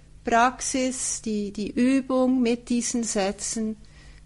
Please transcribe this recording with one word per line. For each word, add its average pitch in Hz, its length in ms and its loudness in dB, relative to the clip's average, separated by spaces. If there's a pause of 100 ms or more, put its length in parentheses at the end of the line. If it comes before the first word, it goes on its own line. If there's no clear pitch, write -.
(240)
Praxis, 254 1000 0
die, 208 280 -4
die 202 200 -6
Übung 254 720 2
mit 240 260 0
diesen 240 360 0
Sätzen 220 720 -2 (480)